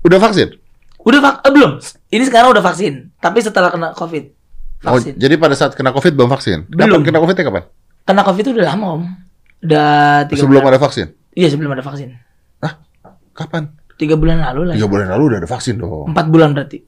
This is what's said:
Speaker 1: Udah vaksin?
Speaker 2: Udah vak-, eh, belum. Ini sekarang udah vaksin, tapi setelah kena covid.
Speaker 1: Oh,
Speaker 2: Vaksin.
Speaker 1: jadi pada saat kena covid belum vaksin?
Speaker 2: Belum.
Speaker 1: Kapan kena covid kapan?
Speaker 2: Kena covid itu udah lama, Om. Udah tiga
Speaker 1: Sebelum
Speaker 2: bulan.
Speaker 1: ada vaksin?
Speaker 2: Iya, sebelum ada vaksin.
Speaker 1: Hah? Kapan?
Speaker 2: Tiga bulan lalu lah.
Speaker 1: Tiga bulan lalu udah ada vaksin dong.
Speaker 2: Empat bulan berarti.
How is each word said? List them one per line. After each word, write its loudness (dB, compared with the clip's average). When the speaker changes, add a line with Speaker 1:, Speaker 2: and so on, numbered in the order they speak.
Speaker 1:
Udah 4
vaksin? 0
Speaker 2:
Udah 2
vak-, 0
eh, 4
belum. 4
Ini 0
sekarang 4
udah 2
vaksin, -4
tapi -2
setelah 0
kena -6
covid. -10
Speaker 1:
Oh, -2
Speaker 2:
Vaksin. 0
Speaker 1:
jadi 2
pada 2
saat 0
kena -2
covid 0
belum 2
vaksin? -4
Speaker 2:
Belum. 0
Speaker 1:
Kapan 4
kena 2
covid 0
kapan? -4
Speaker 2:
Kena 2
covid 0
itu -2
udah 0
lama, -4
Om. -8
Udah 2
tiga -4
Speaker 1:
Sebelum 6
Speaker 2:
bulan. 4
Speaker 1:
ada 4
vaksin? -2
Speaker 2:
Iya, 0
sebelum -4
ada -6
vaksin. -14
Speaker 1:
Hah? -8
Kapan? -10
Speaker 2:
Tiga 0
bulan 0
lalu -4
lah. -4
Speaker 1:
Tiga -2
bulan -4
lalu -2
udah -2
ada -10
vaksin -8
dong. -10
Speaker 2:
Empat -4
bulan 4
berarti. -8